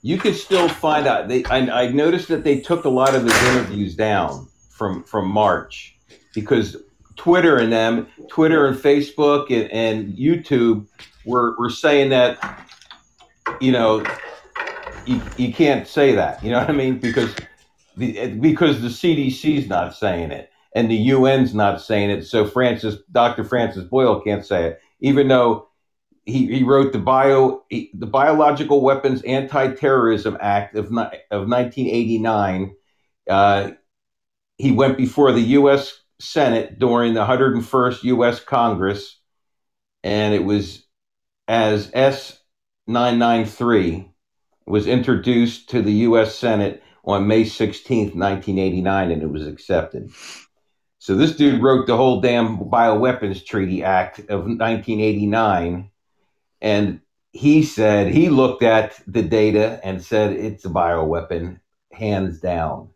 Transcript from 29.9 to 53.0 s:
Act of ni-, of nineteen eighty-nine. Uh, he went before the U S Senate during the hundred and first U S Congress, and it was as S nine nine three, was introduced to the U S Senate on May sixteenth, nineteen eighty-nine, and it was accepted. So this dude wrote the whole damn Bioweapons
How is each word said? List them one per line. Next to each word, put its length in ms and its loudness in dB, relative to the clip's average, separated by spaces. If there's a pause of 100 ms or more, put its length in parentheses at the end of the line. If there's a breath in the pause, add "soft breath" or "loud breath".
Act 380 -4
of 120 -6
ni-, 300 -6 (120)
of 180 -4
nineteen 380 -2
eighty-nine. 880 -2 (520)
Uh, 420 2 (840)
he 140 0
went 240 2
before 380 2
the 80 2
U 280 4
S 300 0 (220)
Senate 580 -2
during 340 2
the 120 0
hundred 300 2
and 120 -4
first 380 -2
U 180 2
S 160 0
Congress, 800 -4 (840)
and 320 0
it 120 0
was 400 -4 (640)
as 440 0
S 460 0 (480)
nine 320 0
nine 260 2
three, 640 -2 (560)
was 220 0
introduced 840 0
to 100 0
the 100 0
U 260 4
S 180 2
Senate 460 -2 (220 soft breath)
on 240 0
May 160 4
sixteenth, 720 -4
nineteen 420 -4
eighty-nine, 540 -2
and 100 -4
it 80 -6
was 160 -8
accepted. 640 -6 (880)
So 160 -2
this 200 2
dude 260 2
wrote 240 4
the 120 0
whole 240 2
damn 380 0
Bioweapons 840 0